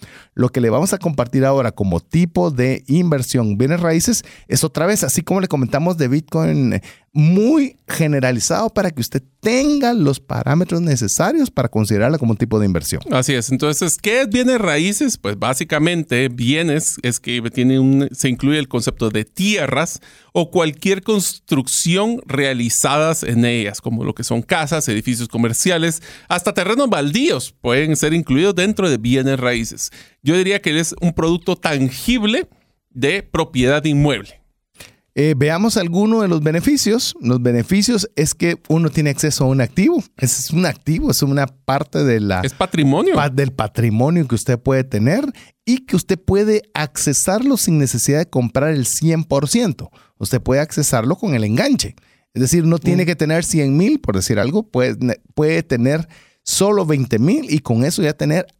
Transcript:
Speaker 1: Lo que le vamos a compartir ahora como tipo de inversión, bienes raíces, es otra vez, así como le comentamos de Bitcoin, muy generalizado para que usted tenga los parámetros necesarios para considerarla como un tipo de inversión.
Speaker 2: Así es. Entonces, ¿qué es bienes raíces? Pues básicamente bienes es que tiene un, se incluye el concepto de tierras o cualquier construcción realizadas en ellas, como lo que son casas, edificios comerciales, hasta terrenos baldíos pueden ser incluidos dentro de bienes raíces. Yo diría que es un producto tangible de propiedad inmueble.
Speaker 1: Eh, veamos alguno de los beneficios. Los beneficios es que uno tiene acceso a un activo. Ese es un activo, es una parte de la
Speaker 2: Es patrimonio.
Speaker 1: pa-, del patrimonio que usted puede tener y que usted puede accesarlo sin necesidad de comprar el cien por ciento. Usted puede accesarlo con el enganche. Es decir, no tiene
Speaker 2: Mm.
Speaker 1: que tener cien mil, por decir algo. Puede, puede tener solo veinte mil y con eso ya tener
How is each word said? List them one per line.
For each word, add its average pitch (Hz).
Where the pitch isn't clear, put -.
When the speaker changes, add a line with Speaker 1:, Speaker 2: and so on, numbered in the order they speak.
Speaker 1:
Lo 123
que 127
le 117
vamos 143
a 196
compartir 135
ahora 135
como 92
tipo 170
de 127
inversión, 131
bienes 143
raíces, 170
es -
otra 156
vez, 202
así 156
como 190
le 185
comentamos 151
de 143
Bitcoin, 151
muy 214
generalizado 147
para 185
que 147
usted -
tenga 254
los 143
parámetros 170
necesarios 170
para 123
considerarla 110
como 117
un 104
tipo 113
de 104
inversión. 90
Speaker 2:
Así 131
es. 123
Entonces, 147
¿qué 226
es 269
bienes 247
raíces? 196
Pues 101
básicamente 147
bienes 147
es 123
que 120
tiene 127
un, 135
se 131
incluye 135
el 143
concepto 117
de 107
tierras 165
o 160
cualquier 185
construcción 196
realizadas 139
en 117
ellas, 113
como 120
lo -
que 123
son 117
casas, 160
edificios 117
comerciales, 160
hasta 180
terrenos 226
baldíos 165
pueden 143
ser 151
incluidos 170
dentro 185
de 131
bienes 131
raíces. 120
Yo 151
diría 190
que 156
es 165
un 170
producto 170
tangible 208
de 147
propiedad 147
inmueble. 143
Speaker 1:
Eh, 147
veamos 165
alguno 202
de 196
los 165
beneficios. 208
Los 123
beneficios 185
es 147
que 170
uno 160
tiene 147
acceso 147
a 131
un 135
activo. 214
Ese -
es -
un 180
activo, 160
es -
una 139
parte 143
de 120
la 98
Speaker 2:
Es 127
patrimonio. 175
Speaker 1:
pa-, 147
del 131
patrimonio 120
que 117
usted 120
puede 131
tener 131
y 262
que -
usted 185
puede 208
accesarlo 202
sin 165
necesidad 139
de 175
comprar 135
el 131
cien 160
por 180
ciento. 226
Usted 107
puede 135
accesarlo 143
con 185
el 110
enganche. 175
Es 123
decir, 156
no 165
tiene 180
Speaker 2:
Mm. -
Speaker 1:
que 170
tener 160
cien 143
mil, 247
por 104
decir 104
algo. 143
Puede, 123
puede 160
tener 143
solo 202
veinte 131
mil 220
y 151
con 120
eso -
ya 151
tener 151